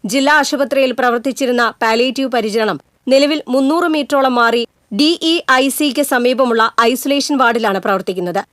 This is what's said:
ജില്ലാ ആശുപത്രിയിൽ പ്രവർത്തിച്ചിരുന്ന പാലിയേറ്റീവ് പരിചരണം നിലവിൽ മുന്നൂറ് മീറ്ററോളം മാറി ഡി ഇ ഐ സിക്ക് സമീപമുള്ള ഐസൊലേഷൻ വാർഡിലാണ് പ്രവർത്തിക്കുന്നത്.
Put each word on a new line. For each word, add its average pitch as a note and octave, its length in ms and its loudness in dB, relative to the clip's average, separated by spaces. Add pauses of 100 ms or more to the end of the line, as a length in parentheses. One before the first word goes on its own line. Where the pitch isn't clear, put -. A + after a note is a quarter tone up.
ജില്ലാ C4+ 360 0
ആശുപത്രിയിൽ C#4 580 0
പ്രവർത്തിച്ചിരുന്ന B3 640 -2 (200)
പാലിയേറ്റീവ് A#3+ 520 0
പരിചരണം G#3+ 420 -2 (360)
നിലവിൽ C#4+ 260 4 (160)
മുന്നൂറ് D4 400 2
മീറ്ററോളം C4+ 440 0
മാറി A#3 220 2 (380)
ഡി D4 100 4 (220)
ഇ - 20 2 (280)
ഐ C4+ 40 2 (120)
സിക്ക് D4 340 0
സമീപമുള്ള B3 520 2 (260)
ഐസൊലേഷൻ C#4 540 -2
വാർഡിലാണ് A3+ 420 0
പ്രവർത്തിക്കുന്നത്. F#3 560 -2 (120)